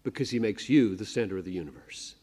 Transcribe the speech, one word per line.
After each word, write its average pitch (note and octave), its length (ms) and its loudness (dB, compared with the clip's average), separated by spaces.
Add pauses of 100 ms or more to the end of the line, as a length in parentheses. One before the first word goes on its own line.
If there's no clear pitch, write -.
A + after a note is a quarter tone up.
because B2+ 300 -4
he A#2+ 80 0
makes G#2+ 300 -2
you A#2+ 260 6
the G2+ 100 -8
center G2 320 -4
of F2 80 -8
the F#2 60 -8
universe. - 720 -10